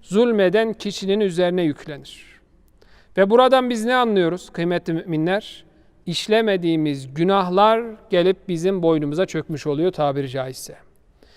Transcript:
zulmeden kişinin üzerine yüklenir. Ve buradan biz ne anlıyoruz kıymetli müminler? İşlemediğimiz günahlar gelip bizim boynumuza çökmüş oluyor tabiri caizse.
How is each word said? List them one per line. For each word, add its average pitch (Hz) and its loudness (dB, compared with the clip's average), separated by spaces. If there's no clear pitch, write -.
zulmeden 214 2
kişinin 196 -4
üzerine 180 0
yüklenir. - -8
Ve 196 4
buradan 254 6
biz 220 -4
ne 247 0
anlıyoruz 196 0
kıymetli 170 -2
müminler? 170 -4
İşlemediğimiz 165 -2
günahlar 196 2
gelip 185 0
bizim 180 -2
boynumuza 160 0
çökmüş 156 -8
oluyor 156 -2
tabiri 143 -4
caizse. 131 -12